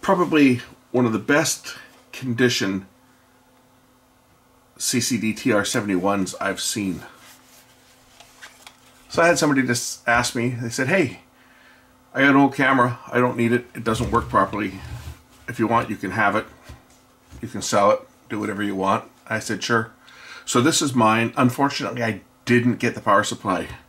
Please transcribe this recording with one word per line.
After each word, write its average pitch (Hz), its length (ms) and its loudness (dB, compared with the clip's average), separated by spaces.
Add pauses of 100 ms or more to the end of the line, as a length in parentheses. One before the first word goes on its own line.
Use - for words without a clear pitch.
probably 151 600 4 (280)
one 123 160 2
of 110 60 0
the 107 80 -2
best - 560 -2 (340)
condition 117 800 -2 (1900)
C - 240 -2
C 120 160 -2
D 107 160 -2
T 120 200 0
R 104 120 2
seventy-ones 101 760 -2
I've 95 200 -4
seen. 95 440 -4 (2000)
So - 140 0
I 170 60 6
had 175 100 4
somebody 139 260 2
just - 440 -4
ask 120 260 2
me, 127 140 0
they 120 220 -6
said, 127 180 -4
"Hey, 170 320 0 (920)
I 131 100 0
got 139 80 6
an 139 60 4
old 139 200 4
camera, 131 500 2
I - 140 0
don't 123 160 0
need 117 160 2
it, 120 200 0
it 117 120 -14
doesn't 113 260 -2
work 113 180 0
properly. 101 520 -2 (680)
If - 140 -6
you 110 80 2
want, 117 200 2
you 110 60 -4
can 98 160 -8
have 101 240 0
it, 110 120 -2 (960)
you 117 60 -12
can 104 160 -10
sell 101 300 4
it, - 80 0 (280)
do 110 120 -6
whatever 104 240 -4
you 101 100 -4
want." 98 300 0 (240)
I 113 100 -4
said, 107 240 -6
"Sure." 113 300 0 (540)
So - 140 2
this 156 220 2
is 131 140 -2
mine. 113 400 2
Unfortunately, 127 680 0
I 107 200 -4 (220)
didn't 120 360 2
get 120 160 -2
the 117 40 -14
power 104 220 4
supply 95 460 -4 (200)